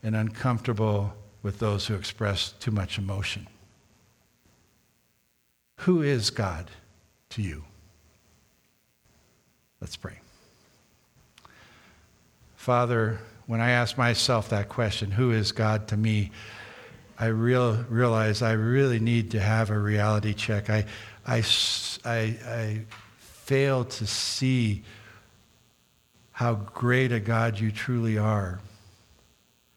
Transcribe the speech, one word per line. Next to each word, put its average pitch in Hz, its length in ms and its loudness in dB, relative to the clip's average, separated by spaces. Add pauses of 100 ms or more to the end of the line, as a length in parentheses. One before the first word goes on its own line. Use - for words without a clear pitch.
and 110 100 -2
uncomfortable 110 1000 0 (280)
with 101 180 -6
those 104 280 -2
who 107 80 -2
express 98 560 -4
too - 180 -8
much 101 280 -2
emotion? 98 500 -6 (2250)
Who 175 260 2
is 135 260 0
God 87 400 -4 (600)
to 113 100 -6
you? 76 220 -6 (2250)
Let's - 160 -12
pray. - 240 -14 (2250)
Father, 120 640 2 (280)
when 113 140 -2
I 123 100 2
ask 120 260 2
myself 120 520 2
that 101 200 -2
question, 107 400 -2
"Who 117 220 2
is 107 200 2
God 107 360 0
to 104 100 -2
me?" 107 320 2 (880)
I 113 100 -2
real-, 117 600 2
realize 113 540 2
I 113 80 4
really 120 480 2
need 113 320 2
to 113 80 0
have 107 320 2
a 107 80 2
reality 104 560 2
check. 104 340 -2
I, 107 160 2 (400)
I 120 140 0
s-, - 640 0
I, 113 420 -2
I 110 360 -4 (360)
fail 135 680 0
to 110 220 -6
see 120 760 0 (1500)
how 120 240 0
great 120 560 0
a 120 80 0
God 113 400 0
you 110 120 0
truly 113 460 -2
are. 101 420 0 (1160)